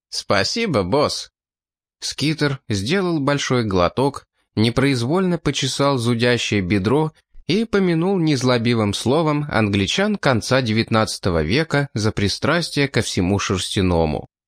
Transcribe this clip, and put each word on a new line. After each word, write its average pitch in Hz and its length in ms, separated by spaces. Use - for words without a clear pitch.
Спасибо, 113 720
босс". 107 480
Скитер 147 600
сделал 160 500
большой 135 440
глоток, 95 600
непроизвольно 135 800
почесал 139 640
зудящее 117 640
бедро 110 500
и 214 200
помянул 185 520
незлобивым 120 760
словом 147 560
англичан 107 640
конца 131 460
девятнадцатого 110 800
века 139 500
за 107 200
пристрастие 143 760
ко 120 140
всему 98 360
шерстяному. 90 880